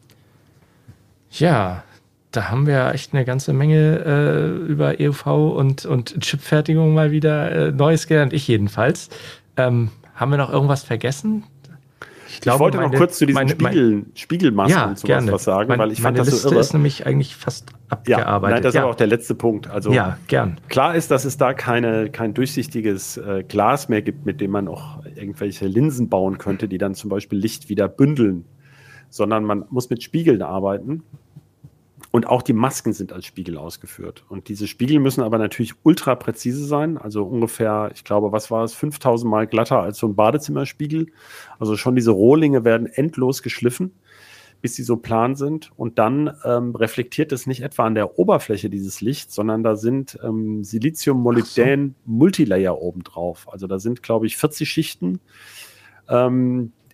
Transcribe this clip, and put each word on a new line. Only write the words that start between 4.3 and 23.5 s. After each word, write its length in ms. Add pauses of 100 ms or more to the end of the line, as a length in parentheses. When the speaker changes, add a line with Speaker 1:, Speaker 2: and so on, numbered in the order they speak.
Speaker 1:
über 280
E 100
U 40
V 360
und, 360
und 360
Chipfertigung 720
mal 180
wieder, 400
äh, 200
Neues 360
gelernt, 260
ich 140
jedenfalls. 640 (480)
Ähm, 320 (260)
haben 160
wir 60
noch 140
irgendwas 320
vergessen? 600 (840)
Ich 80
Speaker 2:
Ich 60
Speaker 1:
glaube, 180
Speaker 2:
wollte 180
noch 100
Speaker 1:
meine, 100
Speaker 2:
kurz 200
zu 80
diesen 100
Speaker 1:
meine, 260
mein 120
Speaker 2:
Spiegel-, 320 (100)
Spiegelmasken 640
Speaker 1:
Ja, 100
Speaker 2:
und 100
sowas 100
Speaker 1:
gerne. 240
Speaker 2:
was 140
sagen, 240
Speaker 1:
Mein, 100
Speaker 2:
weil 140
ich 80
Speaker 1:
meine 160
Speaker 2:
fand 100
das 0
so 60 (160)
Speaker 1:
Liste 0
Speaker 2:
irre. 100
Speaker 1:
ist 140
nämlich 320
eigentlich 300
fast 360
Speaker 2:
Ja, 40 (140)
Speaker 1:
abgearbeitet. 680
Speaker 2:
nein, 80
das 80
ist 40
Speaker 1:
Ja. 80
Speaker 2:
aber 80
auch 40
der 120
letzte 280
Punkt. 340
Also 240
Speaker 1:
Ja, 240 (100)
gern. 400
Speaker 2:
klar 280
ist, 160
dass 120
es 140
da 160
keine, 560
kein 240
durchsichtiges, 840
äh, 300
Glas 400